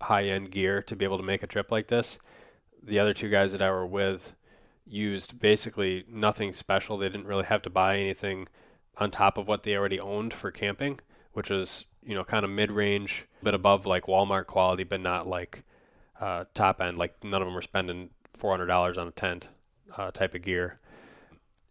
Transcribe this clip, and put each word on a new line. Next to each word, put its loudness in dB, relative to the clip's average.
high-end 0
gear 0
to -10
be -2
able -2
to -6
make -2
a -8
trip -4
like 0
this. -2
The 0
other 4
two -6
guys 4
that -4
I 4
were -2
with -2
used -6
basically 4
nothing 0
special. 0
They -2
didn't -8
really 0
have 2
to -8
buy 4
anything -4
on 0
top 2
of -4
what 0
they -2
already -2
owned -6
for -8
camping, -4
which -6
was, -2
you -8
know, -4
kinda 0
mid-range, 0
a -6
bit 4
above, 6
like, 2
Walmart 4
quality, 2
but -4
not, -2
like, -8
uh, -4
top 4
end. -4
Like, -4
none 0
of -4
them -8
were -8
spending -4
four -2
hundred 0
dollars 2
on -4
a -12
tent, -6
uh, -8
type -2
of -10
gear. -4